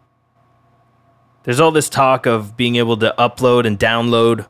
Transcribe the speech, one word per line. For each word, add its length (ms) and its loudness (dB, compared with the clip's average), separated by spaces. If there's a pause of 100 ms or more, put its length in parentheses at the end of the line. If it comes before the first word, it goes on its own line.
(1400)
There's 160 -2
all 120 4
this 180 -2
talk 360 0
of 320 -2
being 180 -2
able 220 0
to 200 -2
upload 480 0
and 140 -2
download 720 0